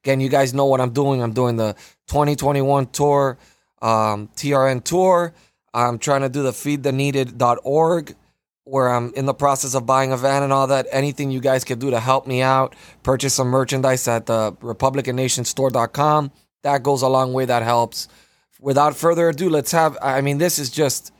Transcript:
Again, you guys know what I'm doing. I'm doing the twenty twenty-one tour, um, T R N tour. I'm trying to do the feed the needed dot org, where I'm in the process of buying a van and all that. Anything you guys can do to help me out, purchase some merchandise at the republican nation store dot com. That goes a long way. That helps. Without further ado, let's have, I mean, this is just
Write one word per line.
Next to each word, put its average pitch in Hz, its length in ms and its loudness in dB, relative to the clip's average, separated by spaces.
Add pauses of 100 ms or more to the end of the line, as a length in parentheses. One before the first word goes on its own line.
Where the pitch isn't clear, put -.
Again, 135 160 0
you 135 100 0
guys 135 240 2
know 139 120 2
what 135 140 4
I'm 123 120 0
doing. 135 320 0
I'm 113 100 -4
doing 120 240 0
the 107 180 -2 (320)
twenty 147 280 0
twenty-one 139 520 0
tour, 143 500 0 (440)
um, 110 540 0
T 143 180 -4
R 135 140 4
N 127 140 -2
tour. 175 520 2 (400)
I'm 120 260 0
trying 139 220 0
to 135 80 -2
do 139 140 -4
the 127 100 -2
feed 143 300 -6
the 139 80 0
needed 131 460 -2
dot 120 260 2
org, 160 520 0 (480)
where 135 260 0
I'm 120 260 -2
in 135 100 -4
the 139 80 0
process 139 400 0
of 127 120 -2
buying 131 260 2
a 131 60 -2
van 139 260 0
and 139 80 -2
all 135 160 2
that. 135 240 0
Anything 139 400 -2
you 131 80 -4
guys 131 240 0
can 120 160 -6
do 135 120 -4
to 117 80 0
help 131 280 0
me 127 140 -2
out, 131 340 0 (280)
purchase 131 320 0
some 127 120 0
merchandise 131 600 0
at 117 180 -2
the 110 360 -2
republican 131 540 -2
nation 127 300 -2
store 135 240 -2
dot 117 240 -2
com. 151 380 0 (320)
That 143 200 0
goes 135 180 0
a 135 60 0
long 131 260 2
way. 131 120 0
That 120 180 0
helps. 117 440 -2 (520)
Without 143 360 2
further 170 340 2
ado, 165 200 -2
let's 151 220 0
have, 160 300 2
I 135 200 0
mean, 143 180 -2
this 170 200 0
is 131 100 -6
just - 500 -4